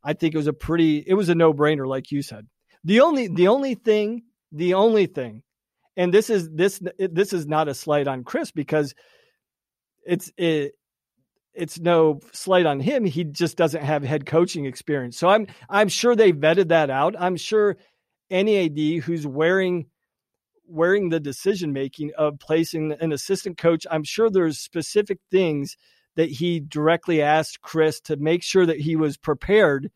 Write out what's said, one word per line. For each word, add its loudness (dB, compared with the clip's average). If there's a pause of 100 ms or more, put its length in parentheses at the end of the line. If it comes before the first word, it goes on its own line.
I -2
think -2
it 0
was -2
a 0
pretty, 0
it 0
was 0
a 4
no-brainer, 2
like -6
you -2
said. -14 (380)
The 4
only, 4
the 2
only 2
thing, -2 (260)
the -2
only 4
thing, -10 (560)
and 0
this 4
is, 0
this, 0 (200)
this -2
is -4
not 0
a -4
slight -2
on -6
Chris -6
because -2 (1120)
it's, -4
it, -2 (800)
it's -10
no 2 (140)
slight 2
on -2
him. -2
He -2
just -4
doesn't 0
have -2
head -4
coaching 0
experience. -6
So 0
I'm, 4 (220)
I'm 2
sure 2
they 6
vetted 2
that 2
out. 0
I'm -2
sure 0 (520)
any 2
A 0
D -2
who's -6
wearing, 0 (800)
wearing 0
the -2
decision-making -4
of -2
placing -2
an -4
assistant -6
coach, 0
I'm -4
sure 0
there's 0
specific -4 (140)
things 0 (400)
that 0
he -2
directly 0
asked 0
Chris 0
to -6
make 0
sure 2
that 0
he -2
was 0
prepared 0